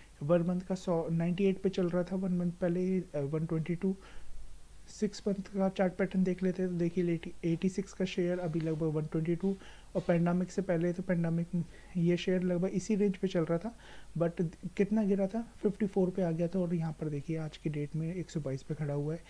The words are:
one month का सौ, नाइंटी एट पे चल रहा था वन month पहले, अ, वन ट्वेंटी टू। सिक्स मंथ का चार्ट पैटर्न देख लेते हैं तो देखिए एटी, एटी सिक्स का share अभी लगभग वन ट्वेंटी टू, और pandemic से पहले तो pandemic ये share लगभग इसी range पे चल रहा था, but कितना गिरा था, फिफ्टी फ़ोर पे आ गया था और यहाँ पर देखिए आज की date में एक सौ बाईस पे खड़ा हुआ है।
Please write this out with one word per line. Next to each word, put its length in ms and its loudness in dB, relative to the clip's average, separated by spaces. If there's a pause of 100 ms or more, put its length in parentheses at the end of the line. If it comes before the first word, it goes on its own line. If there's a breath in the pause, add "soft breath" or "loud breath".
(240 loud breath)
one 180 6
month 200 2
का 140 -2
सौ, 340 0
नाइंटी 360 2
एट 160 4
पे 80 2
चल 200 2
रहा 140 2
था 120 -2
वन 160 0
month 200 2
पहले, 480 2
अ, 60 -2 (100)
वन 300 0
ट्वेंटी 300 0
टू। 200 0 (920 loud breath)
सिक्स 400 -4
मंथ 60 2
का 360 0
चार्ट 240 2
पैटर्न 300 2
देख 200 0
लेते 200 0
हैं 80 0
तो 60 -2
देखिए 360 2
एटी, 200 -4 (120)
एटी 240 2
सिक्स 240 -4
का 120 -2
share 340 0
अभी 200 -2
लगभग 240 0
वन 220 0
ट्वेंटी 300 0
टू, 200 0 (400 loud breath)
और 120 0
pandemic 440 4
से 100 0
पहले 320 2
तो 100 -6
pandemic 600 0 (340 loud breath)
ये 200 4
share 260 2
लगभग 240 2
इसी 280 0
range 220 4
पे 100 -2
चल 180 2
रहा 120 2
था, 180 -6 (420 loud breath)
but 280 2 (320)
कितना 260 4
गिरा 240 2
था, 140 -4
फिफ्टी 460 -2
फ़ोर 220 2
पे 120 -2
आ 100 2
गया 160 0
था 120 0
और 160 2
यहाँ 160 0
पर 180 -6
देखिए 280 -4
आज 200 -6
की 120 -4
date 260 -4
में 200 -2
एक 140 -6
सौ 100 -4
बाईस 240 -4
पे 120 -6
खड़ा 180 -4
हुआ 200 -2
है। 160 -8